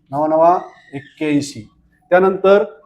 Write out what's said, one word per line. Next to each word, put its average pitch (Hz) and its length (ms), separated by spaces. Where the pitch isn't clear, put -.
नवा 147 160
नवा 165 300
एक्क्याऐंशी. 143 720
त्यानंतर 190 520